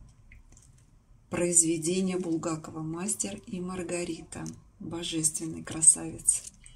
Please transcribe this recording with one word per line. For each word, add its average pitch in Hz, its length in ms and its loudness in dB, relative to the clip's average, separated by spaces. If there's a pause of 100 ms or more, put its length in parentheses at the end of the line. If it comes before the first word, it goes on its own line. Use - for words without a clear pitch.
(1300)
произведения 175 880 4
Булгакова 160 640 -2
«Мастер 196 640 -4
и 180 140 -6
Маргарита». 175 840 -6 (340)
Божественный 165 840 -2
красавец. 165 800 2 (340)